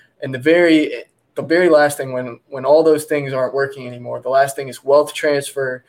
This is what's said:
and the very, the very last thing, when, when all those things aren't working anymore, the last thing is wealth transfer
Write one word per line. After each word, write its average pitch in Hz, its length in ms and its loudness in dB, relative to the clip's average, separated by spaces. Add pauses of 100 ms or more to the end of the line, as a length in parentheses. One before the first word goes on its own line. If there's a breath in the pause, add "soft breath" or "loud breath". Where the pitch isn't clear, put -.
(220 soft breath)
and 135 100 -8
the 131 60 -8
very, 156 640 4 (300)
the 139 80 -8
very 170 260 2
last 147 280 2
thing, 131 160 -8
when, 127 260 -8 (100)
when 127 160 -10
all 151 180 6
those 151 240 2
things 143 260 -4
aren't 127 220 -2
working 135 340 -4
anymore, 120 320 -12
the 123 80 -10
last 135 260 2
thing 139 140 -10
is 123 160 -16
wealth 147 300 2
transfer 139 760 -4